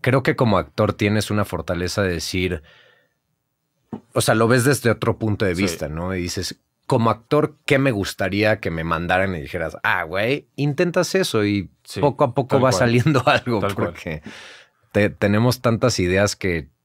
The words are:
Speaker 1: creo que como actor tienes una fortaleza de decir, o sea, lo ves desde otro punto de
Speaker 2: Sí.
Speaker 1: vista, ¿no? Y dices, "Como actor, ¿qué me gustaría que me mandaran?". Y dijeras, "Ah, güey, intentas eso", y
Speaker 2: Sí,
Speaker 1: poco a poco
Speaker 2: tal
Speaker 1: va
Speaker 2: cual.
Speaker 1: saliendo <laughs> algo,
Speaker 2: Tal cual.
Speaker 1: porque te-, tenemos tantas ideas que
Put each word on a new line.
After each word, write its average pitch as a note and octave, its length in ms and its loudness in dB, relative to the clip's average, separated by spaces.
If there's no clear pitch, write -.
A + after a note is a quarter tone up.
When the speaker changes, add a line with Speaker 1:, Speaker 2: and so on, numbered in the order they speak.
Speaker 1:
creo C3 220 0
que D3+ 120 0
como G#2+ 220 2
actor G2 360 0
tienes G#2 380 0
una G#2 140 0
fortaleza F2 580 -4
de F#2 100 0
decir, F2+ 500 -4
o B2 80 0
sea, A#2+ 140 2
lo A2+ 120 4
ves B2 160 4
desde B2+ 280 2
otro G#2+ 260 -2
punto G#2+ 280 -2
de F2+ 100 0
Speaker 2:
Sí. F2+ 60 -2
Speaker 1:
vista, E2+ 280 -2
¿no? F2 260 -6
Y F2+ 60 -4
dices, F2 380 -8
"Como A#2 240 2
actor, D3 440 -2
¿qué C#3 120 4
me C3+ 140 2
gustaría G#2 680 0
que F#2+ 120 -4
me D#2+ 120 -4
mandaran?". F2 520 0
Y D#2 60 -8
dijeras, D#2+ 420 -8
"Ah, G2 200 0
güey, G2+ 520 -4
intentas D#3+ 600 -2
eso", A#2 300 0
y G2+ 240 -2
Speaker 2:
Sí, - 180 -8
Speaker 1:
poco C#3+ 220 2
a B2+ 100 -2
poco C3+ 220 -2
Speaker 2:
tal C3 100 4
Speaker 1:
va B2+ 60 4
Speaker 2:
cual. F#2+ 80 2
Speaker 1:
saliendo B2 440 4
<laughs> - 40 2
algo, A#2+ 320 0
Speaker 2:
Tal G2+ 160 -2
cual. G#2+ 180 -2
Speaker 1:
porque D#2+ 280 -8
te-, G#2 180 4
tenemos A2 520 2
tantas A2+ 380 2
ideas F#2+ 360 2
que E2 340 -4